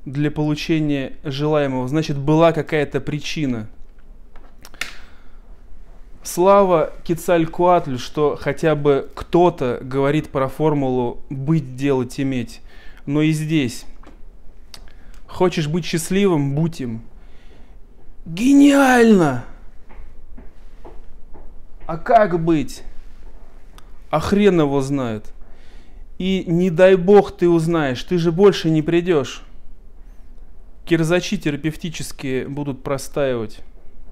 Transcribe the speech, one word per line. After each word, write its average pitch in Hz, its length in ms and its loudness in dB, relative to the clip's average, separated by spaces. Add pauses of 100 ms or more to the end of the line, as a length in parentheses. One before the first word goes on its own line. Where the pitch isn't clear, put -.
для 147 260 -2
получения 151 840 0 (100)
желаемого, 139 640 0
значит, 151 300 0
была 156 340 6
какая-то 147 480 -2
причина. 139 680 -4 (2500)
Слава 185 680 4 (120)
Кецалькоатлю, 170 920 2
что 147 400 -2
хотя 151 360 0
бы 143 400 2
кто-то 165 640 2
говорит 139 480 0
про 135 200 -2
формулу 131 840 0
«быть, 135 440 -2
делать, 131 460 -2
иметь». 131 400 -4 (460)
Но 147 160 0
и 156 100 4
здесь. 151 540 -2 (1400)
Хочешь 175 400 0
быть 165 160 -2
счастливым? 165 720 2
Будь 160 260 0
им. 117 220 -6 (1200)
Гениально! 240 1160 6 (2500)
А 165 100 -4
как 165 460 4
быть? 165 400 0 (1300)
А 156 100 2
хрен 196 400 4
его 139 200 2
знает. 131 520 -4 (840)
И 185 280 0
не 180 240 2
дай 185 260 8
бог 190 400 6
ты 175 120 4
узнаешь, 160 540 2
ты 180 160 0
же 170 140 2
больше 170 380 6
не 156 120 4
придёшь. 165 600 0 (1400)
Кирзачи 170 540 2
терапевтические 151 1080 -4
будут 143 340 -6
простаивать. 131 800 -2 (520)